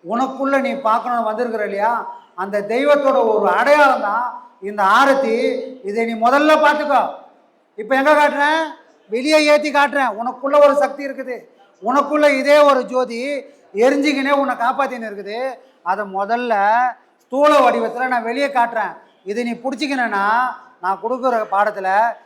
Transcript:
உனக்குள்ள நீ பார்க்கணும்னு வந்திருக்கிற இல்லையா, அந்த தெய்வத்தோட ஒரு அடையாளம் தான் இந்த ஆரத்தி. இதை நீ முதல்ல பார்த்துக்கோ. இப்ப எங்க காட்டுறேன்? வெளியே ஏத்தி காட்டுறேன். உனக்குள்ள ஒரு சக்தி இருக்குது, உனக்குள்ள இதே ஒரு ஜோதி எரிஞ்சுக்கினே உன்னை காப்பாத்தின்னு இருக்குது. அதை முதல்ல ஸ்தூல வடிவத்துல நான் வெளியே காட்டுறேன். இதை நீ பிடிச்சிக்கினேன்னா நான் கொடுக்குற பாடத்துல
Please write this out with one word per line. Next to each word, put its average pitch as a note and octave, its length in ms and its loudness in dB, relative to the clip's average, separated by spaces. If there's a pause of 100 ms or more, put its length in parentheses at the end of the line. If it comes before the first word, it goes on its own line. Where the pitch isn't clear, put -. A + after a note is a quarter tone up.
உனக்குள்ள C4 500 -2
நீ A#3+ 140 -4
பார்க்கணும்னு A#3 500 -2
வந்திருக்கிற A3 400 -4
இல்லையா, G#3+ 520 -4 (200)
அந்த G3 260 -4
தெய்வத்தோட B3+ 760 2
ஒரு G3+ 100 0
அடையாளம் B3+ 520 4
தான் A#3+ 400 -4 (200)
இந்த G3+ 220 -4
ஆரத்தி. A#3+ 540 4 (460)
இதை G#3+ 220 -4
நீ A#3 80 -6
முதல்ல C4 380 2 (140)
பார்த்துக்கோ. C#4+ 480 0 (640)
இப்ப A3 200 -4
எங்க C#4 180 4
காட்டுறேன்? D4 680 0 (280)
வெளியே D4 340 2
ஏத்தி D4 280 2
காட்டுறேன். C4+ 500 0
உனக்குள்ள C#4 420 2
ஒரு C#4 120 6
சக்தி C#4 320 -2
இருக்குது, B3+ 340 -10 (440)
உனக்குள்ள D4 440 2
இதே C#4 320 4
ஒரு C4+ 240 4
ஜோதி B3+ 600 -4 (280)
எரிஞ்சுக்கினே C4+ 580 0
உன்னை C#4 240 0
காப்பாத்தின்னு A#3+ 540 -4
இருக்குது. G#3 460 -8 (280)
அதை G3 300 -4
முதல்ல A3 680 0 (360)
ஸ்தூல C#4 520 2
வடிவத்துல A#3 380 -2
நான் B3 160 -2
வெளியே C4 240 -2
காட்டுறேன். A#3 480 -2 (280)
இதை G#3+ 200 -6
நீ A#3+ 80 -4
பிடிச்சிக்கினேன்னா A#3+ 1000 -2 (320)
நான் F#3+ 220 -4
கொடுக்குற A#3 480 -2
பாடத்துல G3+ 640 0 (120)